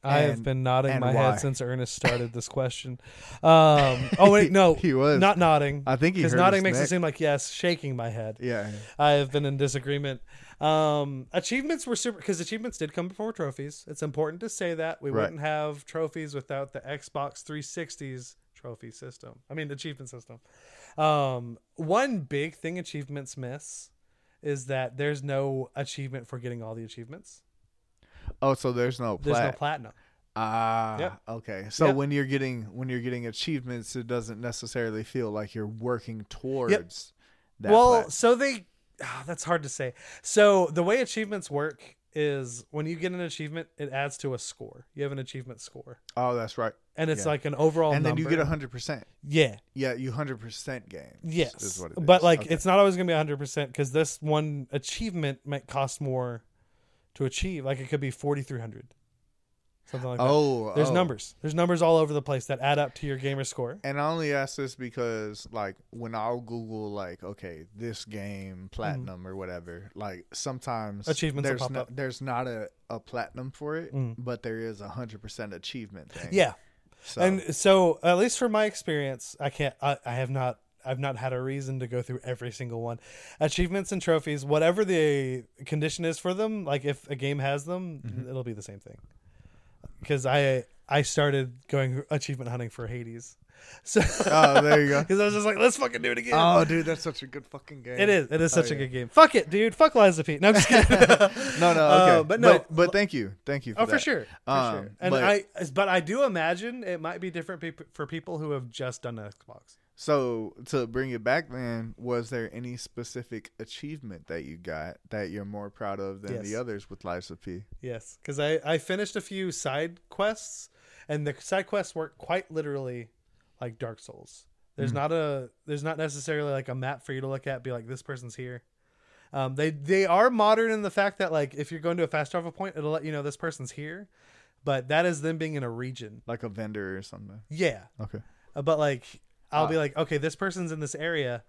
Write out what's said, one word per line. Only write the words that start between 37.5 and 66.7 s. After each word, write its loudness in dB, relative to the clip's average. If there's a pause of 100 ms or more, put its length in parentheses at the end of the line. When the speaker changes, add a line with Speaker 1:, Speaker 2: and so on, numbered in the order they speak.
Speaker 2:
that 2
Speaker 1:
Well, 10
Speaker 2:
plat- -8
Speaker 1:
so 4
they, -2 (360)
ah, -10
that's -10
hard 0
to -8
say. -6 (280)
So 8
the 0
way 2
achievements -4
work -6 (180)
is -4
when -4
you -4
get -4
an -8
achievement, -8 (100)
it -8
adds -4
to -4
a -6
score. -14
You -6
have -4
an -8
achievement -12
score. -20 (160)
Speaker 2:
Oh, 0
that's -4
right. -2 (220)
Speaker 1:
And -2
it's -2
Speaker 2:
Yeah. 0
Speaker 1:
like -4
an -4
overall 2
Speaker 2:
And 2
then 2
you -2
Speaker 1:
number. 2
Speaker 2:
get 2
a 2
hundred -4
percent. -8 (220)
Speaker 1:
Yeah. 2 (160)
Speaker 2:
Yeah, -2
you -6
hundred -6
percent -12
games -18
Speaker 1:
Yes. -2
Speaker 2:
is -6
what -10
it -4
Speaker 1:
But, 10
Speaker 2:
is. 4
Speaker 1:
like, 6
Speaker 2:
Okay. -10
Speaker 1:
it's -2
not 6
always 6
gonna 0
be 2
a 4
hundred 0
percent -4
'cause -2
this 0
one -2
achievement -4
might -8
cost -4
more -4 (720)
to -2
achieve. -4
Like, -2
it -10
could 0
be -4
forty-three -4
hundred. -14 (920)
Something -8
like -4
that. 6
Speaker 2:
Oh, 4
Speaker 1:
There's 4
Speaker 2:
oh. 2
Speaker 1:
numbers. 0
There's -2
numbers 4
all 8
over 4
the 0
place -4
that -4
add 2
up 0
to -8
your -4
gamer -4
score. -6
Speaker 2:
And -4
I 0
only -2
ask -2
this -6
because, -6
like, -6 (120)
when -10
I'll -4
Google, -8